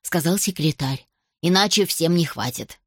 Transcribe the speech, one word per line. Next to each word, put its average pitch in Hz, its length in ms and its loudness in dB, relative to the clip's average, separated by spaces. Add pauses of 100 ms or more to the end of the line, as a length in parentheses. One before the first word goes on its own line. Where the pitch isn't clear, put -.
сказал 170 360 0
секретарь. 147 680 -2 (340)
«Иначе 190 440 2
всем 170 300 0
не 170 100 2
хватит». 113 600 -8